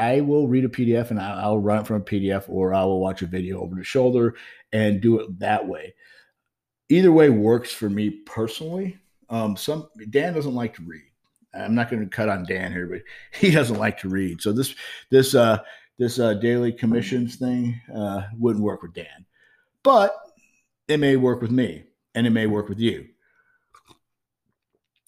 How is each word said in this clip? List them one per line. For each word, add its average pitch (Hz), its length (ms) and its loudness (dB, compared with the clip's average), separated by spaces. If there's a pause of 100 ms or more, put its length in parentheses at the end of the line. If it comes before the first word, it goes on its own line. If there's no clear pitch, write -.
(160)
I 143 40 4
will 147 280 2
read 127 160 2
a 127 40 0
P 123 160 -4
D 117 120 4
F 117 140 -2
and 107 80 -2
I, 98 220 -6
I'll 104 180 0
run 104 220 2
it 104 60 -8
from 110 100 -2
a 104 40 -2
P 101 200 -4
D 98 100 0
F, 98 180 -4
or 92 260 0
I 95 100 2
will 95 160 0
watch 95 220 -4
a 90 40 -4
video 90 340 -6
over 87 140 -8
the 90 80 -10
shoulder 123 540 2 (360)
and 104 280 2
do 113 200 4
it 95 180 -12
that 104 280 -2
way. - 280 -12 (960)
Either 180 200 8
way 160 200 8
works 113 420 2
for - 160 -4
me 104 220 -2
personally. 160 880 -8 (320)
Um, 107 260 -2
some, 156 320 -6 (220)
Dan 156 240 0
doesn't 143 200 -4
like 120 200 -6
to 87 80 -18
read. 82 220 -18 (500)
I'm 95 200 -4
not 117 140 0
gonna 107 180 -4
cut 107 220 -4
on 95 160 -4
Dan 92 280 -6
here, 90 140 -6
but 90 140 -10 (160)
<laughs> - 240 -20
he 196 100 4
doesn't 123 280 2
like 107 220 -2
to 95 100 -8
read. 92 320 -4
So 104 100 0
this, 127 220 -2 (360)
this, 131 240 6
uh, 113 240 4 (400)
this, 120 200 -2
uh, 117 160 2
daily 120 380 0
commissions 120 640 -2
thing, 120 440 -4 (140)
uh, 101 300 -6 (140)
wouldn't 113 260 0
work 98 180 -4
with 85 100 -16
Dan, - 320 -18 (580)
but 226 320 6 (720)
it 151 120 2
may 139 180 4
work 123 240 2
with 113 100 -4
me, 110 340 -2 (300)
and 117 120 0
it 120 40 2
may 113 160 2
work 104 220 -2
with 101 100 -8
you. 113 280 -2 (2000)